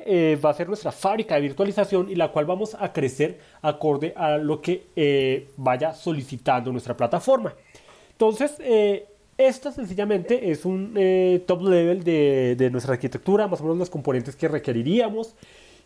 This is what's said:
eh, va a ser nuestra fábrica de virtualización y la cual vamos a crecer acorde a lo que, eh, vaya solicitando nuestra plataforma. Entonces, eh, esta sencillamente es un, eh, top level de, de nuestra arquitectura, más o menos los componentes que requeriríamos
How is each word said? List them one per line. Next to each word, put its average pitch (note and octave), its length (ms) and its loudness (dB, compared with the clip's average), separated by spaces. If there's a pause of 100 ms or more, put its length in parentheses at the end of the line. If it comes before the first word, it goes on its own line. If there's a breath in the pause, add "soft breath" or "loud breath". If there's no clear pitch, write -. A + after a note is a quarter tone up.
eh, D#3+ 360 4
va D#3 60 4
a D3 60 4
ser E3+ 120 -6
nuestra F#3+ 240 -6
fábrica G#3 440 -2
de C#3+ 60 2
virtualización F#3+ 680 0
y F#3+ 60 -6
la E3 160 0
cual D3+ 140 0
vamos G3 340 -4
a G3 140 -4
crecer D3 460 -2 (220 loud breath)
acorde D3+ 540 -2
a D3+ 220 2
lo D3+ 220 -2
que, F3+ 360 -4
eh, C#3 600 2
vaya C3 380 0
solicitando C3 800 -4
nuestra B2 260 -6
plataforma. F#3 560 0 (580 loud breath)
Entonces, A#3 480 0
eh, G#3 460 2 (320)
esta C4 340 2
sencillamente G#3 800 -2
es D3+ 160 -2
un, F#3+ 320 -4
eh, F#3 480 4
top F3 160 0
level F3+ 420 4
de, C#3 540 4
de B2+ 140 4
nuestra B2+ 220 -2
arquitectura, F3+ 540 0
más F3+ 140 -4
o D3+ 40 -4
menos E3 120 0
los F3 140 -4
componentes C3 440 -4
que D#3+ 120 -2
requeriríamos E3+ 880 -2 (500 loud breath)